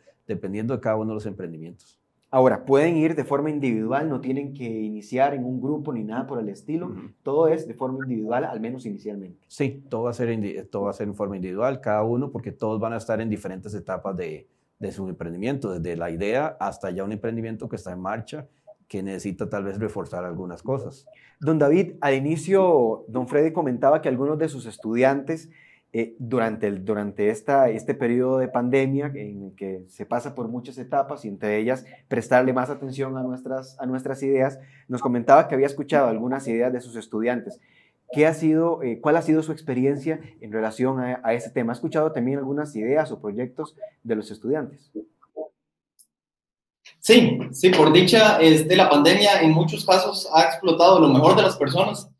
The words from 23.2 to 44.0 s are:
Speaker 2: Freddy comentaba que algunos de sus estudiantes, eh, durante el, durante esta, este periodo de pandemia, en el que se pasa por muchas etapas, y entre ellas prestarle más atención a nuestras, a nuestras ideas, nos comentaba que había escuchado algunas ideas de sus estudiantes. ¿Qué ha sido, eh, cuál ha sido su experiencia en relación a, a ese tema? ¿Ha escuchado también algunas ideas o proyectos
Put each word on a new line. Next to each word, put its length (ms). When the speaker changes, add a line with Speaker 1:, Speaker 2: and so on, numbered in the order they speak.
Speaker 2:
Freddy 240
comentaba 500
que 60
algunos 320
de 80
sus 180
estudiantes, 840
eh, 220
durante 480
el, 180
durante 460
esta, 400
este 240
periodo 440
de 100
pandemia, 680
en 300
el 100
que 320
se 180
pasa 300
por 140
muchas 280
etapas, 480
y 40
entre 280
ellas 300
prestarle 440
más 160
atención 480
a 60
nuestras, 560
a 80
nuestras 380
ideas, 340
nos 120
comentaba 460
que 80
había 140
escuchado 400
algunas 400
ideas 240
de 80
sus 160
estudiantes. 640
¿Qué 160
ha 80
sido, 480
eh, 180
cuál 160
ha 60
sido 220
su 80
experiencia 640
en 100
relación 480
a, 240
a 100
ese 180
tema? 220
¿Ha 40
escuchado 340
también 280
algunas 360
ideas 380
o 80
proyectos 560